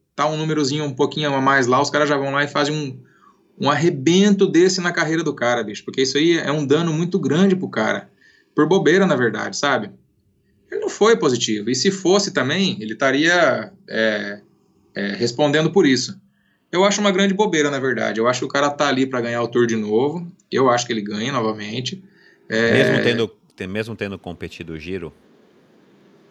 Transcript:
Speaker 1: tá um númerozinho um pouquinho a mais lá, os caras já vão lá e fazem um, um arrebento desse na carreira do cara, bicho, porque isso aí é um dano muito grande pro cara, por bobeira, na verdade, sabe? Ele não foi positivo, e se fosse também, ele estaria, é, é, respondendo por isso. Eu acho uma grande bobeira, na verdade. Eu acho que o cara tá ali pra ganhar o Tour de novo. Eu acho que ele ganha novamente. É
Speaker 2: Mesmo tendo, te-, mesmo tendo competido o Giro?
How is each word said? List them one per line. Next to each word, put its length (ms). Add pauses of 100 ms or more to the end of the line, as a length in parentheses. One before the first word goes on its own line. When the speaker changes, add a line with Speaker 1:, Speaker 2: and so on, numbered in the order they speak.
(160)
Speaker 1:
tá 100
um 100
númerozinho 480
um 80
pouquinho 400
a 80
mais 260
lá, 140
os 100
caras 180
já 80
vão 160
lá 100
e 60
fazem 260
um, 260 (680)
um 40
arrebento 800
desse 320
na 120
carreira 300
do 120
cara, 280
bicho, 220
porque 180
isso 160
aí 200
é 120
um 160
dano 260
muito 280
grande 340
pro 140
cara, 420 (440)
por 120
bobeira, 400
na 80
verdade, 420
sabe? 340 (800)
Ele 100
não 80
foi 280
positivo, 540
e 40
se 160
fosse 420
também, 480
ele 140
estaria, 760 (160)
é, 520 (540)
é, 200
respondendo 580
por 140
isso. 320 (520)
Eu 140
acho 160
uma 100
grande 240
bobeira, 360
na 100
verdade. 400
Eu 80
acho 120
que 40
o 40
cara 220
tá 160
ali 180
pra 160
ganhar 220
o 60
Tour 180
de 80
novo. 560 (220)
Eu 180
acho 160
que 60
ele 100
ganha 300
novamente. 680 (480)
É 240
Speaker 2:
Mesmo 300
tendo, 300 (240)
te-, 100
mesmo 300
tendo 200
competido 580
o 40
Giro? 340 (1200)